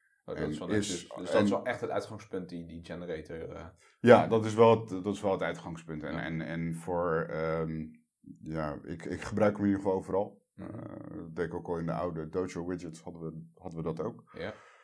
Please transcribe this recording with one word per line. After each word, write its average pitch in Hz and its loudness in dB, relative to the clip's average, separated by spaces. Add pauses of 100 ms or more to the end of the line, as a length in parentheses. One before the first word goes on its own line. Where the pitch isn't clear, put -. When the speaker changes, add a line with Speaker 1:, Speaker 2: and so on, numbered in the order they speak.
(240)
Speaker 1:
Oh, - -8
dat 76 -4
Speaker 2:
En 76 -2
Speaker 1:
is 78 -6
wel 87 -8
netjes. 101 0
Speaker 2:
is, 85 -6
Speaker 1:
Dus - -16 (240)
dat 113 6
is 101 4
Speaker 2:
en 107 4
Speaker 1:
wel - -6
echt 117 -2
het 113 -4
uitgangspunt, 98 -6
die, 87 -10
die 82 -14
generator, 85 -8
eh. 82 -12 (340)
Speaker 2:
Ja, 110 12
dat 110 2
is 107 -2
wel 113 10
het, - -10 (160)
dat 101 -2
is 98 -8
wel 101 2
het 90 0
uitgangspunt. 82 -6
En, 73 -6
Speaker 1:
Ja. 80 -6
Speaker 2:
en, 80 -6
en 82 -4
voor, 85 0
ehm, 80 -2 (560)
ja, 78 -4
ik, 82 -10
ik 85 -6
gebruik 104 2
hem 104 -6
in - 4
ieder 98 2
geval 95 2
overal. 92 -4 (160)
Speaker 1:
Mhm. 92 -12
Speaker 2:
Eh, - -12
dat 82 -14
deed 85 0
ik 80 -6
ook 87 -8
al 85 -2
in 82 -4
de 78 0
oude 80 -4
Dojo 90 -4
widgets, 87 -6
hadden 85 -14
we, 80 -10
hadden 90 -12
we 82 -2
dat 82 -6
ook. - -10 (140)
Speaker 1:
Ja. 95 -8 (300)